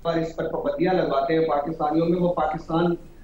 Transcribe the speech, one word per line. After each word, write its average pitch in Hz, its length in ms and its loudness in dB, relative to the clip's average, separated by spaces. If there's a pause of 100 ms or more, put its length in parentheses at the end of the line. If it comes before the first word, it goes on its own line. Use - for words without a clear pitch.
बार 165 160 0
इस 160 140 -4
पर 165 100 -6
पाबंदियां 160 520 0
लगवाते 143 380 2
हैं 160 100 4
पाकिस्तानियों 160 640 0
में, 175 120 2
वो 175 120 2
पाकिस्तान, 165 560 0
अ, 170 100 2 (280)